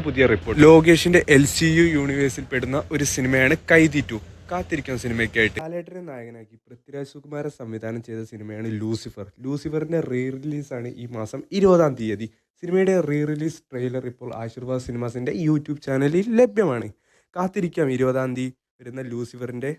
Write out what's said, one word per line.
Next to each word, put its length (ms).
പുതിയ 260
റിപ്പോർട്ട്. 340
ലോകേഷിൻ്റെ 540
എൽ 160
സി 160
യു 80
യൂണിവേഴ്സിൽ 540
പെടുന്ന 260
ഒരു 200
സിനിമയാണ് 420
കൈദി 380
ടു. 80
കാത്തിരിക്കാം 540
സിനിമയ്ക്കായിട്ട്. 580
ലാലേട്ടനെ 480
നായകനാക്കി 460
പൃഥ്വിരാജ് 460
സുകുമാരൻ 480
സംവിധാനം 480
ചെയ്ത 240
സിനിമയാണ് 400
ലൂസിഫർ. 460
ലൂസിഫറിൻ്റെ 640
റീ 140
റിലീസാണ് 540
ഈ 40
മാസം 240
ഇരുപതാം 400
തീയതി. 280
സിനിമയുടെ 320
റീ 100
റിലീസ് 300
ട്രെയിലർ 400
ഇപ്പോൾ 200
ആശീർവാദ് 460
സിനിമാസിൻ്റെ 480
YouTube 400
ചാനലിൽ 420
ലഭ്യമാണ്. 480
കാത്തിരിക്കാം 580
ഇരുപതാം 440
തീയതി 140
വരുന്ന 220
ലൂസിഫറിൻ്റെ 640